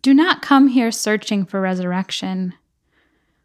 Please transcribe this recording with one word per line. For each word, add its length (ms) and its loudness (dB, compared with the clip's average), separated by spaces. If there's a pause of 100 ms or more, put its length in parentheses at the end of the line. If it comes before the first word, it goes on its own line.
Do 120 4
not 280 2
come 280 4
here 220 0
searching 540 -4
for 160 -6
resurrection. 920 -6 (880)